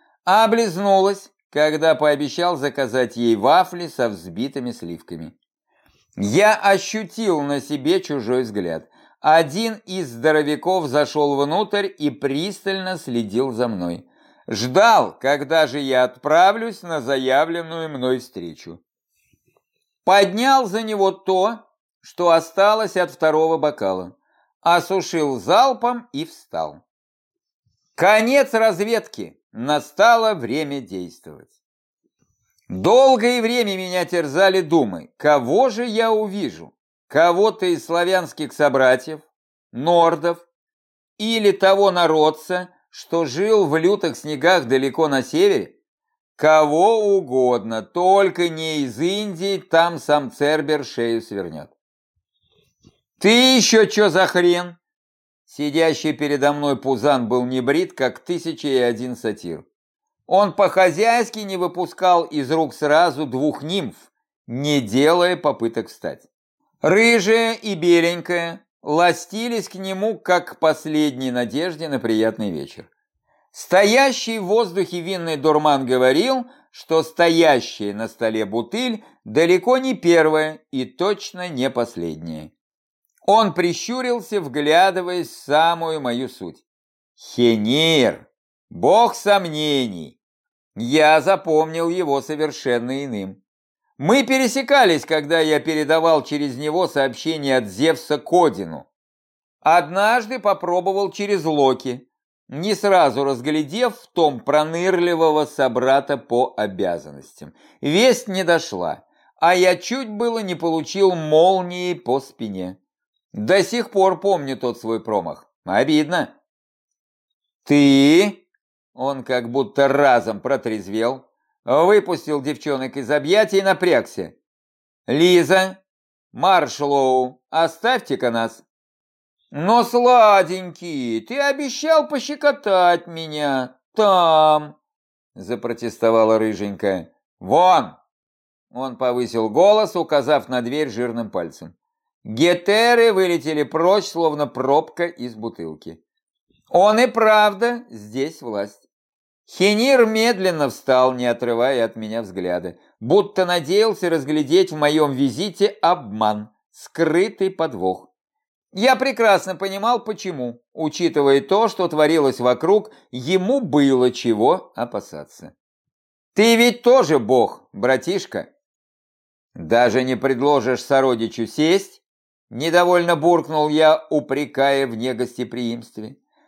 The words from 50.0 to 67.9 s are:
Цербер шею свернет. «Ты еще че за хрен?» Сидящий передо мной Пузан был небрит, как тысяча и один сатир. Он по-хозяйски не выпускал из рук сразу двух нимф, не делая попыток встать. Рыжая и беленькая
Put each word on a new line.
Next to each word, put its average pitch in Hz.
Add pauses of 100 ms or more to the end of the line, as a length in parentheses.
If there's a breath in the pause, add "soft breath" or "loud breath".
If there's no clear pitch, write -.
Цербер 147
шею 117
свернет. 87 (1500)
«Ты 196
еще 233
че 214
за 175
хрен?» 175 (800)
Сидящий 151
передо 143
мной 147
Пузан 127
был 123
небрит, 131
как -
тысяча 165
и 135
один 123
сатир. 98 (640)
Он 190
по-хозяйски 208
не 196
выпускал 175
из 143
рук 160
сразу 151
двух 131
нимф, 160 (520)
не 143
делая 160
попыток 117
встать. - (540)
Рыжая 226
и 214
беленькая 170 (160)